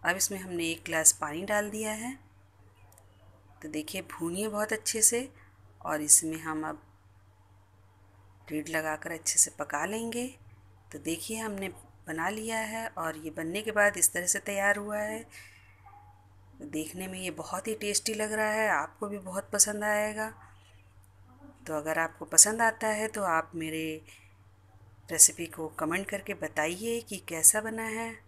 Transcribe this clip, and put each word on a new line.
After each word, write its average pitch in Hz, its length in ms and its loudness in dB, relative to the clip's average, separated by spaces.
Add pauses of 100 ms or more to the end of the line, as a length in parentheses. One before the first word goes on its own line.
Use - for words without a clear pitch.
अब 175 140 0
इसमें 196 220 -2
हमने 180 280 -4
एक 165 200 -4
गिलास 160 260 6
पानी 156 320 -4
डाल 208 260 2
दिया 214 220 -4
है। 226 200 -6 (1500)
तो 160 80 -10
देखिए 156 400 -6
भूनिए 175 380 -4
बहुत 214 240 -2
अच्छे 214 300 -2
से 240 260 4 (520)
और 156 220 -2
इसमें 160 360 6
हम 156 260 -6
अब 156 180 -8 (1700)
लीड 151 180 -4
लगाकर 156 440 -4
अच्छे - 260 0
से - 200 6
पका 147 280 -2
लेंगे। 226 400 -4 (680)
तो 151 80 -12
देखिए 165 380 -4
हमने 202 300 -4 (380)
बना 160 240 -2
लिया 220 300 -4
है 220 280 -6
और 160 280 -4
ये 156 160 -8
बनने 175 300 -4
के 220 100 -4
बाद 208 240 6
इस 175 160 4
तरह 180 140 -2
से - 140 2
तैयार 202 360 2
हुआ 208 220 -6
है। 214 260 -4 (1400)
देखने 160 440 -8
में 185 120 -8
ये 185 140 -6
बहुत 165 360 -6
ही 220 60 -2
टेस्टी 208 400 0
लग 214 180 -2
रहा 214 180 2
है, 214 200 2
आपको 160 360 0
भी 202 140 -6
बहुत 185 300 -6
पसंद 208 340 4
आएगा। 214 440 2 (1400)
तो 156 80 -4
अगर 156 240 -2
आपको 165 280 -2
पसंद 220 360 6
आता 220 260 2
है 214 200 0
तो 214 160 -4
आप 160 300 2
मेरे 160 460 -4 (1080)
रेसिपी 165 400 6
को 160 220 -8
कमेंट 175 380 0
करके 202 280 -6
बताइए 180 640 -2
कि 214 160 -10 (120)
कैसा 165 320 6
बना 220 280 -6
है 226 200 -4 (200)